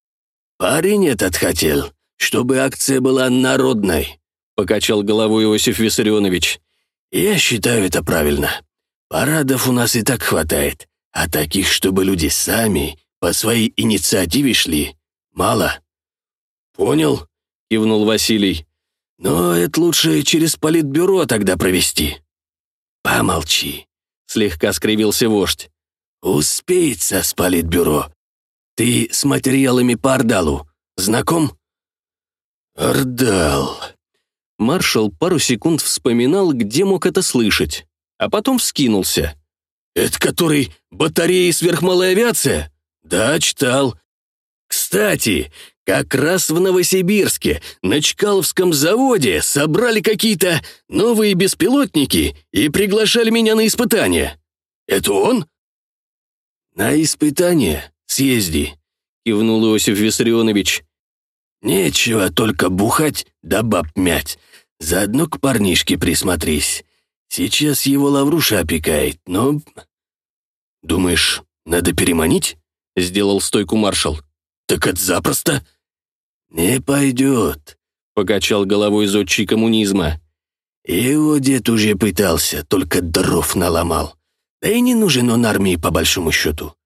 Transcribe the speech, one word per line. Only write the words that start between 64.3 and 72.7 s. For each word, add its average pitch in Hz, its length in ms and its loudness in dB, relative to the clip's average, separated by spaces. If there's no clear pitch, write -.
Заодно 104 460 0
к - 140 -10
парнишке 101 560 0
присмотрись. 82 880 -2
Сейчас 139 580 -2
его 139 220 2
Лавруша 139 520 2
опекает, 80 680 -2
но..." 127 340 -2
"Думаешь, 87 600 0
надо 85 300 0
переманить?" 87 640 0